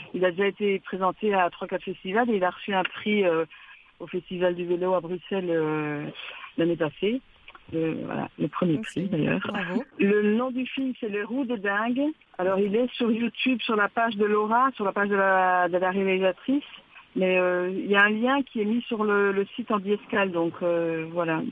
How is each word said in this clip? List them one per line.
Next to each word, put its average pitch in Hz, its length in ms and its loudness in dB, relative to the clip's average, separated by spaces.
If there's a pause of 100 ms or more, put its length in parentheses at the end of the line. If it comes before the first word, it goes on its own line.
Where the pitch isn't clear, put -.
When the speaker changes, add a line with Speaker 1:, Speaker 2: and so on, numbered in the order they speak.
(140)
Speaker 1:
Il 180 100 0
a 180 60 4
déjà 185 160 0
été 196 340 0
présenté 190 540 -2
à 180 160 4
trois, - 180 -12
quatre 185 160 -6
festivals 202 460 -2
et 220 60 2
il 180 80 0
a 180 60 2
reçu - 220 -8
un 185 120 2
prix, 208 400 0
euh, 165 200 2 (540)
au 175 80 -14
Festival 180 480 -2
du 175 100 -6
vélo 180 300 0
à 180 60 2
Bruxelles, 180 500 -6
euh, 151 560 -2 (500)
l'année 165 200 2
passée. 190 440 -2 (520)
Le, 160 220 -2 (100)
voilà, - 240 -6 (100)
le 165 80 -2
premier 160 320 0
Speaker 2:
Ok. 113 60 -8
Speaker 1:
prix 175 240 -6
d'ailleurs. 170 400 0
Speaker 2:
Bravo. 196 420 -4
Speaker 1:
<laughs> - 80 -20
Le 208 380 4
nom 254 160 -2
du 254 140 -4
film, 262 340 -4
c'est 233 80 -4
Les 202 160 -4
Roues 247 220 -4
de 240 100 -4
Dingue. 214 440 -2 (380)
Alors 190 220 2
il 202 160 2
est 247 180 2
sur 240 160 0
YouTube, 233 520 0
sur 233 120 -2
la 202 140 4
page 226 280 0
de 208 80 2
Laura, 214 520 2
sur 214 80 -4
la 190 80 0
page 202 160 0
de 202 80 0
la, 185 520 4
de 175 80 0
la 185 140 2
réalisatrice. 190 720 0 (540)
Mais, 185 220 2
euh, 180 320 2
il 190 160 -6
y 202 100 2
a 202 80 8
un 208 60 6
lien 247 320 2
qui - 180 -6
est 208 60 0
mis 233 160 0
sur 220 200 -2
le, 202 300 4
le 196 140 0 (100)
site 226 140 -6
Handy 208 220 0
Escale. 202 400 -2
Donc, 170 200 0 (100)
euh, 165 500 0
voilà, 165 280 -2 (120)